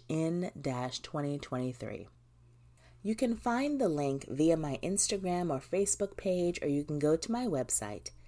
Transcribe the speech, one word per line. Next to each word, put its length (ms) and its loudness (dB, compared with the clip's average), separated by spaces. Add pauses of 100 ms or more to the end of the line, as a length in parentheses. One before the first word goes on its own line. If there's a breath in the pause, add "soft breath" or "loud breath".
in 520 0
dash 420 -2
twenty 360 -4
twenty-three. 720 -6 (960 soft breath)
You 120 0
can 200 2
find 440 0
the 100 4
link 380 0
via 300 4
my 240 -2
Instagram 680 0
or 80 0
Facebook 580 0
page, 440 2
or 60 -2
you 160 2
can 140 -2
go 180 6
to 160 -4
my 140 -2
website. 640 -2 (180 loud breath)